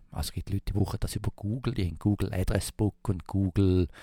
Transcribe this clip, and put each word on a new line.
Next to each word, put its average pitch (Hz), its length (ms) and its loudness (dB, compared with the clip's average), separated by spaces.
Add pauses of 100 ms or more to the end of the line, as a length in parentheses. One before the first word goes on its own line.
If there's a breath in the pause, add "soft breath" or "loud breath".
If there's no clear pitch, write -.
(100)
Also - 200 -6
es - 20 -14
gibt - 180 -8
Leute, 98 180 -2
die - 40 0
brauchen 98 260 0
das - 160 -2
über 104 220 -2
Google, 117 380 -4
die 95 120 0
haben 82 120 -4
Google 101 340 0
Adressbook 101 760 -2
und 92 180 -2
Google 95 600 4 (160 loud breath)